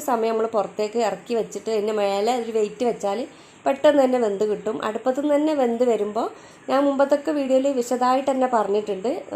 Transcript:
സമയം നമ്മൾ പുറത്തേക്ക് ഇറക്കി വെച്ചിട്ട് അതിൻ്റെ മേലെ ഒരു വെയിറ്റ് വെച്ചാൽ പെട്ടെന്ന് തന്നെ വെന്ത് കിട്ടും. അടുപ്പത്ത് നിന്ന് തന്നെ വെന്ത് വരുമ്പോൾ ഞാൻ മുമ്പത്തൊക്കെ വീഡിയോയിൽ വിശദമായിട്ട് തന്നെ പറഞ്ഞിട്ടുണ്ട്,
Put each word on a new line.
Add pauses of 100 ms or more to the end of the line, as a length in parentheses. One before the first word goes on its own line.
സമയം
നമ്മൾ
പുറത്തേക്ക്
ഇറക്കി
വെച്ചിട്ട്
അതിൻ്റെ
മേലെ (100)
ഒരു
വെയിറ്റ്
വെച്ചാൽ (460)
പെട്ടെന്ന്
തന്നെ
വെന്ത്
കിട്ടും.
അടുപ്പത്ത്
നിന്ന്
തന്നെ (100)
വെന്ത്
വരുമ്പോൾ (440)
ഞാൻ
മുമ്പത്തൊക്കെ (100)
വീഡിയോയിൽ (120)
വിശദമായിട്ട്
തന്നെ (100)
പറഞ്ഞിട്ടുണ്ട്, (220)